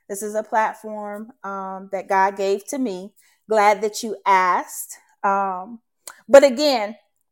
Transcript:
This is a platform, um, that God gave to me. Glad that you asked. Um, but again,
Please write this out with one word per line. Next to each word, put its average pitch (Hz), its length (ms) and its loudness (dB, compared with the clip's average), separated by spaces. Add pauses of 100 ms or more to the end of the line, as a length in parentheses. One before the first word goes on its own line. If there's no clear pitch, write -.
This 202 140 -10
is 208 100 -10
a 214 80 -4
platform, 214 880 -6 (120)
um, 196 480 -10
that 190 160 -8
God 196 300 2
gave 196 300 -2
to 285 120 -8
me. 196 340 -6 (340)
Glad 208 340 4
that 214 200 -4
you 208 240 -8
asked. 190 720 0 (260)
Um, 196 560 -2 (480)
but 277 160 10
again, 247 520 0 (360)